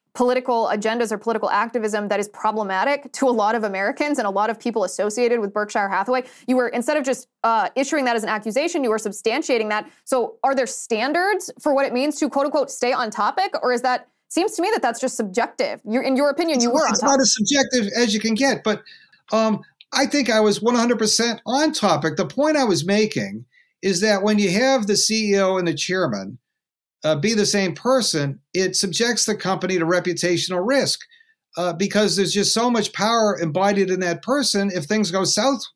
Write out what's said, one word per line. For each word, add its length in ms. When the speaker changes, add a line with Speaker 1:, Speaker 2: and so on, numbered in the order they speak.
Speaker 1:
political 580
agendas 380
or 80
political 320
activism 560
that 140
is 80
problematic 840
to 180
a 40
lot 240
of 80
Americans 540
and 100
a 20
lot 180
of 120
people 240
associated 560
with 120
Berkshire 360
Hathaway. 340
You 80
were, 140
instead 280
of 80
just, 220
uh, 320
issuing 300
that 100
as 80
an 60
accusation, 560
you 60
were 80
substantiating 720
that. 200
So 400
are 100
there 140
standards 920
for 160
what 100
it 80
means 280
to, 100
quote 160
unquote, 240
stay 220
on 180
topic? 500
Or 120
is 100
that, 240
seems 240
to 100
me 100
that 100
that's 180
just 160
subjective. 680
You're, 200
in 100
your 160
opinion, 300
you 80
Speaker 2:
It's 80
Speaker 1:
were 100
on 40
Speaker 2:
it's 100
Speaker 1:
topic. 100
Speaker 2:
not 100
as 140
subjective 640
as 180
you 60
can 140
get, 280
but, 220
um, 300
I 140
think 240
I 80
was 240
one 140
hundred 240
percent 440
on 280
topic. 420
The 120
point 300
I 60
was 220
making 600
is 200
that 200
when 160
you 140
have 340
the 100
C 360
E 80
O 160
and 100
the 80
chairman 640
uh, 100
be 200
the 120
same 280
person, 640
it 220
subjects 500
the 120
company 420
to 60
reputational 840
risk, 340
uh, 160
because 440
there's 160
just 200
so 180
much 220
power 480
embodied 500
in 100
that 220
person. 520
If 120
things 260
go 120
south 380